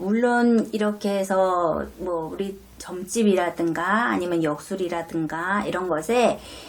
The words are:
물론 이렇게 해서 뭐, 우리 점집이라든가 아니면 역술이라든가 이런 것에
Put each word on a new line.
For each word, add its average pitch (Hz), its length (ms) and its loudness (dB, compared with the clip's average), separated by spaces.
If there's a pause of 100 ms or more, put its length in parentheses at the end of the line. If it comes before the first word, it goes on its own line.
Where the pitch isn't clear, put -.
물론 233 720 4
이렇게 208 440 0
해서 185 680 2 (160)
뭐, 170 320 -4
우리 196 260 -6 (200)
점집이라든가 180 1300 0
아니면 175 320 0
역술이라든가 165 1200 -4
이런 180 220 -2
것에 208 520 2 (280)